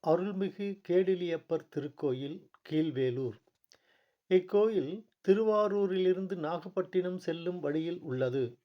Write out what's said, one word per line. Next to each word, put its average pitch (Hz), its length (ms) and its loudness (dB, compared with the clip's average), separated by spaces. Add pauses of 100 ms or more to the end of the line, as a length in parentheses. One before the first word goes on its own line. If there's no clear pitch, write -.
அருள்மிகு 190 800 0
கேடிலியப்பர் 175 880 0
திருக்கோயில், 143 720 -4 (180)
கீழ்வேலூர். 131 680 0 (920)
இக்கோயில் 190 760 2 (220)
திருவாரூரிலிருந்து 196 1080 2
நாகப்பட்டினம் 180 800 -4
செல்லும் 170 440 -6
வழியில் 160 400 -4
உள்ளது. 127 640 -2